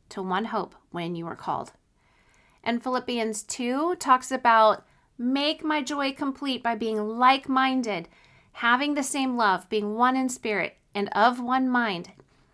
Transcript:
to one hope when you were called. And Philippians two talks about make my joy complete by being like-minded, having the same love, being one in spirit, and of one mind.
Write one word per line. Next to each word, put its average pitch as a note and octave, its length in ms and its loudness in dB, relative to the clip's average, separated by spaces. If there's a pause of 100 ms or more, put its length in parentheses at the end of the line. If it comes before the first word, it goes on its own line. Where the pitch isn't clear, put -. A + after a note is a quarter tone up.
to - 120 -10
one F#3 240 -2
hope A3 300 -6 (160)
when E3+ 240 -6
you E3+ 100 -8
were E3 100 -10
called. - 360 -6 (920)
And A#3+ 200 -4
Philippians A#3+ 600 -4
two C4+ 520 -2
talks B3+ 360 2
about A3+ 540 4 (320)
make C#4 460 -2
my D4+ 180 0
joy C#4 300 -4
complete C4+ 500 -4
by A#3 140 -2
being G#3+ 320 -2 (100)
like-minded, C4 920 2 (440)
having B3+ 400 2
the C#4 100 -2
same C4 340 -2
love, G3 320 2
being G#3 260 -2
one B3+ 200 4
in C4 120 2
spirit, G#3+ 500 -4 (160)
and G3+ 200 -2
of A#3+ 260 4
one B3+ 300 0
mind. A3+ 420 -2 (420)